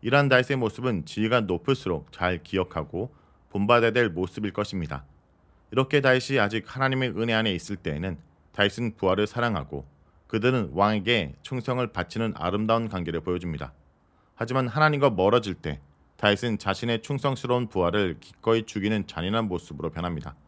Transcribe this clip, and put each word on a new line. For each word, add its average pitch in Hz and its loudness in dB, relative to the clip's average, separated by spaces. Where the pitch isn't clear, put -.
이러한 139 6
다윗의 131 6
모습은 117 -2
지위가 110 2
높을수록 90 -2
잘 90 -2
기억하고 90 -4
본받아야 113 4
될 120 4
모습일 92 -4
것입니다. 82 -6
이렇게 131 2
다윗이 131 2
아직 104 0
하나님의 131 -2
은혜 113 -2
안에 110 2
있을 95 -6
때에는 82 -6
다윗은 110 0
부하를 98 2
사랑하고 98 -4
그들은 113 0
왕에게 101 2
충성을 127 -4
바치는 110 -4
아름다운 107 0
관계를 85 -4
보여줍니다. 87 -6
하지만 127 -2
하나님과 143 2
멀어질 101 2
때 73 -6
다윗은 104 2
자신의 113 -2
충성스러운 123 -2
부하를 90 0
기꺼이 113 -2
죽이는 104 -2
잔인한 104 -4
모습으로 80 -6
변합니다. 78 -8